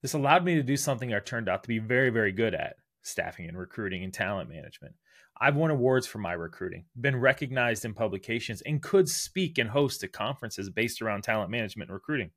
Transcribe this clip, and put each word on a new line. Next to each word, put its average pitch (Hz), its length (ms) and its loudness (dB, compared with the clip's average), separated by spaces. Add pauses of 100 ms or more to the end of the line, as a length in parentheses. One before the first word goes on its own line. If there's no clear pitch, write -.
This 139 140 -4
allowed 151 280 6
me 175 120 4
to 147 80 4
do 135 140 2
something 127 360 -2
I 101 60 2
turned 113 280 -4
out 92 140 2
to - 60 -16
be 117 100 0
very, 123 320 4
very 110 220 4
good 101 240 2
at, 71 220 -4 (260)
staffing 85 440 -6
and 82 80 -10
recruiting 92 480 -6
and 92 80 -8
talent 95 380 -4
management. 73 460 -16 (440)
I've 139 160 4
won 160 140 4
awards 131 380 4
for - 100 -10
my 92 160 -4
recruiting, 87 520 -8 (140)
been 131 180 0
recognized 123 680 2
in 110 80 -4
publications, 110 720 -4
and 147 180 -2
could 190 260 6
speak - 520 -2
and 113 100 2
host 135 340 0
at 95 80 -10
conferences 110 600 -6
based 113 320 -2
around 104 180 -2
talent 104 300 -2
management 107 400 -6
and - 20 -8
recruiting. 104 440 -4